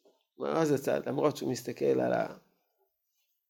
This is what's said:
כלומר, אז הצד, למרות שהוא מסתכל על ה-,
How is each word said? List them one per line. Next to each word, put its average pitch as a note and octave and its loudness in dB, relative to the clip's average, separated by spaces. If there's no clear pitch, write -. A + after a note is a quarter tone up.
כלומר, C#3+ -2
אז D#3+ 4
הצד, C3 0
למרות C#3 0
שהוא - -2
מסתכל B2+ -4
על B2+ 4
ה-, A#2 -2